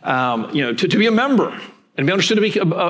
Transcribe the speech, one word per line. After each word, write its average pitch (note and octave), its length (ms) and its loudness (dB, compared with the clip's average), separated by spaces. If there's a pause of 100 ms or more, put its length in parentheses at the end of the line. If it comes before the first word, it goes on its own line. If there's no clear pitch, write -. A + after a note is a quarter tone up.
Um, B2 500 -2
you D3 80 -2
know, A#2+ 120 -2
to, F3 140 -2
to D#3+ 100 0
be G#3+ 100 4
a A#3 40 2
member A3+ 480 0 (380)
and C#3 100 0
be F3+ 60 2
understood G#3 240 0
to G#3 40 4
be G#3 160 0
a, G3 60 0
a, E3+ 260 0